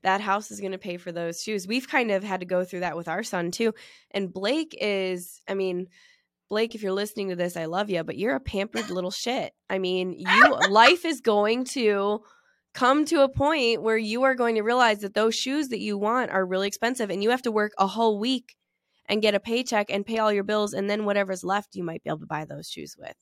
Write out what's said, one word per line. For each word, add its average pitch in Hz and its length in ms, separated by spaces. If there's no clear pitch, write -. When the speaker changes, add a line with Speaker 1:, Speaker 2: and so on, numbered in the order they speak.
Speaker 1:
that 190 180
house 208 300
is 208 100
gonna 190 180
pay 185 200
for 175 140
those 170 300
shoes. 202 240
We've 247 220
kind 254 220
of 196 120
had 190 180
to 180 60
go 180 180
through 180 160
that 170 160
with 170 120
our 175 140
son 175 280
too. 220 220
And 190 220
Blake 285 480
is, 190 680
I 196 60
mean, 185 340
Blake, 226 240
if 214 80
you're 196 100
listening 202 380
to 180 60
this, 175 200
I 165 100
love 190 240
you, 165 140
but 165 140
you're 233 180
a 262 40
pampered 214 500
little 180 220
shit. 233 420
I 190 80
mean, 185 360
you, 285 400
Speaker 2:
<laughs> - 80
Speaker 1:
life 233 440
is 320 160
going 220 440
to 208 560
come 269 320
to 302 160
a 269 80
point 269 520
where 220 160
you 226 260
are 262 120
going 233 200
to 214 60
realize 226 380
that 202 140
those 220 200
shoes 269 360
that 220 100
you 202 180
want 220 340
are 190 140
really 190 220
expensive, 233 420
and 196 120
you 214 80
have 247 120
to 233 100
work 208 260
a 196 100
whole 220 320
week 247 360
and 208 160
get 208 120
a 196 60
paycheck 233 500
and 196 160
pay 226 120
all 214 140
your 202 120
bills, 208 300
and 196 160
then 214 160
whatever's 196 380
left, 196 320
you 185 80
might 165 200
be 151 60
able 156 100
to 139 60
buy 156 200
those 147 240
shoes 151 280
with. - 240